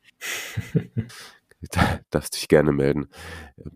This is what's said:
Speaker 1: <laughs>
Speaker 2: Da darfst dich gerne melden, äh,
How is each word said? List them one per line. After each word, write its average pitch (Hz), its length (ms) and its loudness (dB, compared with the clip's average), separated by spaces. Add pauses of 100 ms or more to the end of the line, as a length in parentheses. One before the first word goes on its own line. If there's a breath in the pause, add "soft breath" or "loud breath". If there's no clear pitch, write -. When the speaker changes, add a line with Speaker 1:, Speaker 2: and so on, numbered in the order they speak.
(720 loud breath)
Speaker 1:
<laughs> - 320 -2 (640 loud breath)
Speaker 2:
Da - 300 0 (100)
darfst - 240 -2
dich - 140 -8
gerne 76 240 6
melden, 69 340 2 (500 loud breath)
äh, - 200 -14